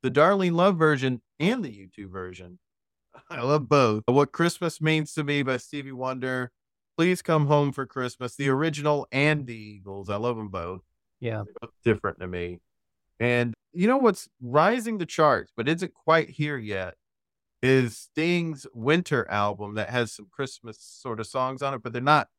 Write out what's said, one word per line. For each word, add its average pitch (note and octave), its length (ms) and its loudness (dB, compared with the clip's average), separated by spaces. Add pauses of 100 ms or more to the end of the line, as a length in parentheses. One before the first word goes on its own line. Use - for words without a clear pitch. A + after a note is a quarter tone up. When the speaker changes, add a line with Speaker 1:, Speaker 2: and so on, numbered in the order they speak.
Speaker 1:
The C3 80 0
Darlene F3 440 4
Love F3+ 220 4
version C3+ 460 2 (160)
and G#3+ 260 0
the A#2+ 80 -10
U G2 220 -20
two G2+ 140 -14
version. F2+ 500 -14 (560)
<laughs> - 160 -20
I B2 120 -8
love C#3 260 0
both. A2+ 380 4
What C#3 260 4
Christmas E3+ 480 -2
Means D#3 340 0
to D#3 80 -4
Me C#3+ 220 0
by C3 140 -2
Stevie C3+ 340 -10
Wonder. B2+ 580 -6 (460)
Please F3 260 2
Come D#3 240 2
Home D3 240 4
for C3 160 -8
Christmas, B2 480 -6
the C#3 140 -2
original D3 640 0
and C#3+ 340 2
the A#2+ 100 -12
Eagles. G2+ 540 -12
I G2+ 60 0
love A#2 200 -2
'em G#2+ 120 -8
both. F#2 320 -8 (400)
Speaker 2:
Yeah. A2+ 240 -4
Speaker 1:
They're G#2 160 -18
both - 100 -14 (140)
different G#2 340 0
to F#2 80 -10
me. F2 320 -8 (600)
And A#2+ 340 0 (180)
you F3+ 140 0
know B3+ 120 4
what's A#3 300 2 (120)
rising G3+ 580 0
the E3+ 80 -4
charts, D3 500 2
but A2+ 120 -2
isn't E3+ 260 -4
quite D#3+ 360 2
here D3 280 -6
yet, G2 360 -6 (680)
is B2+ 340 4
Sting's E3 760 -2
Winter C#3 560 0
album G#2 440 -2
that G#2+ 160 -4
has A#2+ 220 -2
some G#2 180 -18
Christmas C3 500 -12
sort A2+ 400 -10
of G#2+ 80 -6
songs C3 340 -6
on C#3 120 -4
it, A#2 100 -10
but A2+ 80 -6
they're B2 100 -4
not C#3+ 260 2 (100)